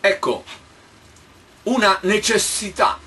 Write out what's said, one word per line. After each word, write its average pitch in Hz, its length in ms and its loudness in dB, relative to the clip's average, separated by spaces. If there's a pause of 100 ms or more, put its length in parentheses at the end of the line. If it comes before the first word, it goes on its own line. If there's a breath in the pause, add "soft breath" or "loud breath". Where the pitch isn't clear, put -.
Ecco, 190 420 0 (1200)
una 240 380 2
necessità 208 1040 0